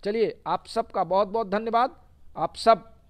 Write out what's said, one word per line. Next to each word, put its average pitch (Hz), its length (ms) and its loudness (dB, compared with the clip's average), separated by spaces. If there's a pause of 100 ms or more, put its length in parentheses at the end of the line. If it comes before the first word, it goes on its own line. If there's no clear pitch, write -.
चलिए, 208 420 -2
आप 175 200 -4
सबका 220 380 -4
बहुत-बहुत 196 440 0
धन्यवाद, 226 600 -2 (280)
आप 156 200 -6
सब - 380 2 (160)